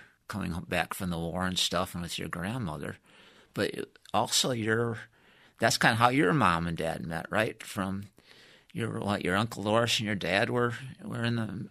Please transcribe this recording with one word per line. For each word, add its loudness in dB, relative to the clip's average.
coming -6
ho-, -6
back -2
from -6
the -4
war -2
and -2
stuff, 0
and -6
with -8
your -6
grandmother. -6
But -4
also 2
your, 0
that's 4
kinda 6
how 6
your 4
mom 4
and -2
dad -4
met, -6
right? 0
From -6
your, -4
what, 0
your 4
Uncle 0
Loris 4
and -2
your 0
dad 2
were, 0
were -6
in 0
the -6